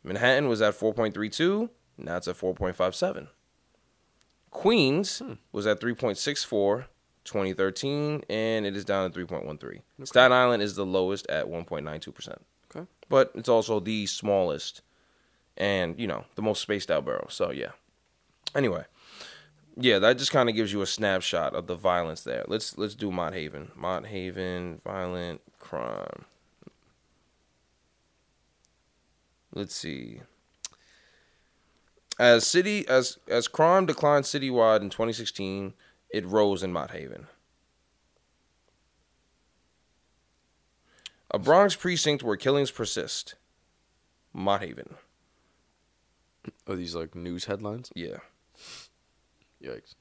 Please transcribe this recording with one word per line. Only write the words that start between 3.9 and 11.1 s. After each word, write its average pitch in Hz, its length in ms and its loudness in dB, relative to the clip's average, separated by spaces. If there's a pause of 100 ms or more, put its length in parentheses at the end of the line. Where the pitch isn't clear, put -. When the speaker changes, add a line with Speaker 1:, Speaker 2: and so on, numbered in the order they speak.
Speaker 1:
Queens 190 680 2
Speaker 2:
Hmm. 247 140 -12 (180)
Speaker 1:
was 101 140 -6
at 104 160 2
three 120 140 -2
point 107 240 -2
six 143 240 -4
four, 104 420 2 (380)
twenty 95 300 -2
thirteen, 139 760 -2
and 110 380 0
it 98 80 -4
is 101 100 -8
down 98 240 0
to 80 40 -10
three 92 120 -8
point 82 200 -8
one 76 120 -10
three. 50 240 -14 (180)
Speaker 2:
Okay. 131 60 -14
Speaker 1:
Staten 127 260 8
Island 123 300 4
is 101 140 -2
the 98 100 -2
lowest 92 460 0